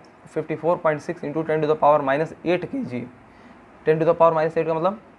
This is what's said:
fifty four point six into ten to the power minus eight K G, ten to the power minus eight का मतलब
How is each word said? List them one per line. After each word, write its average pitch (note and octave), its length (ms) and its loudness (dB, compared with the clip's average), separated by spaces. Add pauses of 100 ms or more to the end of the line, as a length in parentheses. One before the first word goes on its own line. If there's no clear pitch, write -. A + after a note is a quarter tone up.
(260)
fifty D#3 300 -6
four F3 220 -2
point D#3 240 -2
six E3 200 -10
into D3 220 -6
ten D#3 180 -2
to D3+ 80 0
the D#3 80 2
power D3 240 4
minus C#3+ 320 -2 (120)
eight F3+ 200 0
K C4+ 180 -8
G, B2 180 -8 (840)
ten D#3+ 140 2
to D#3+ 60 2
the E3 100 4
power E3 180 4
minus D#3+ 200 0
eight D#3+ 140 -2
का E3 60 -2
मतलब F#3 260 -2 (200)